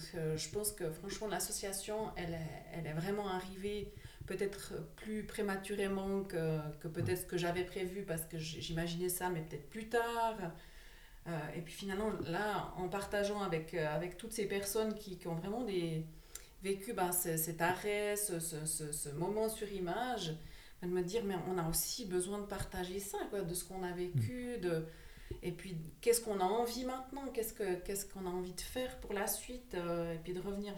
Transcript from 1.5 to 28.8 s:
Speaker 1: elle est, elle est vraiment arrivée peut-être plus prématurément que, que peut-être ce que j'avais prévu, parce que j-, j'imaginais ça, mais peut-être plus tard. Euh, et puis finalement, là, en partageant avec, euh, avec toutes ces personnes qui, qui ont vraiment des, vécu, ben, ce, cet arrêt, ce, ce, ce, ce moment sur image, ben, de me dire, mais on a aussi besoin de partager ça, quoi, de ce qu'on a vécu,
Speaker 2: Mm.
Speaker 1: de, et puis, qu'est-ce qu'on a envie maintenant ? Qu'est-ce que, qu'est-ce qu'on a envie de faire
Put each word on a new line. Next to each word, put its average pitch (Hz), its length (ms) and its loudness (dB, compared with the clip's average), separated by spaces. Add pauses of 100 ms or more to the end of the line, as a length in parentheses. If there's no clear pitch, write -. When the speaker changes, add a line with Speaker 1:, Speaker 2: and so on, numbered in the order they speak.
Speaker 1:
elle 165 180 -2
est, 160 280 -4 (160)
elle 156 100 -2
est 151 40 -2
vraiment 196 360 2
arrivée 190 640 -2 (340)
peut-être 196 460 -2 (220)
plus 214 320 -4
prématurément 196 960 0
que, 160 360 2 (200)
que - 80 -6
peut-être 175 360 2
ce - 40 -8
que - 100 -2
j'avais 175 280 4
prévu, 185 400 -2
parce 165 200 0
que 165 140 -6
j-, 156 240 -4
j'imaginais 170 460 2
ça, 180 220 2
mais 165 100 2
peut-être 156 280 -6
plus 220 200 -6
tard. 233 480 4 (880)
Euh, 165 40 -4 (260)
et 175 40 -2
puis - 140 -6
finalement, 202 360 2 (160)
là, 185 500 2
en 180 120 0
partageant 202 540 2
avec, 165 320 0
euh, 160 180 4
avec 175 240 0
toutes 220 160 -8
ces 202 140 2
personnes 202 480 2
qui, 185 240 -8
qui - 80 -6
ont 165 80 0
vraiment 196 300 0
des, 165 400 2 (580)
vécu, 196 300 0
ben, 180 180 4
ce, 170 260 4
cet 165 260 2
arrêt, 208 540 4
ce, 180 220 2
ce, 156 260 -2
ce, 151 280 0
ce - 160 -2
moment 202 400 2
sur 214 240 -2
image, 190 600 0 (480)
ben, 180 80 -2
de 175 60 2
me 185 80 6
dire, 196 220 0
mais 196 100 0 (180)
on 185 60 2
a 165 100 2
aussi 165 360 0
besoin 185 340 2
de 202 80 -4
partager 190 540 -2
ça, 403 180 -4 (120)
quoi, 202 120 0
de 170 120 0
ce - 100 -2
qu'on 185 180 -6
a 180 80 0
vécu, 240 680 0
Speaker 2:
Mm. - 20 -4
Speaker 1:
de, 165 260 2 (560)
et 180 100 -2
puis, 185 240 -6 (260)
qu'est-ce 233 180 8
qu'on 202 200 2
a 185 40 6
envie 233 400 4
maintenant ? 262 480 -4
Qu'est-ce 220 220 0
que, 185 260 2
qu'est-ce 196 240 -2
qu'on 190 220 -6
a 185 40 0
envie 180 220 0
de - 80 -6
faire 254 400 -2